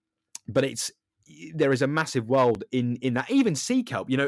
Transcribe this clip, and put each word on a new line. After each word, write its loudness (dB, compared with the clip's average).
but 0
it's, -4
there 2
is 2
a 2
massive -2
world 4
in, 0
in 0
that. -4
Even 4
sea 0
kelp, -6
you 2
know, 2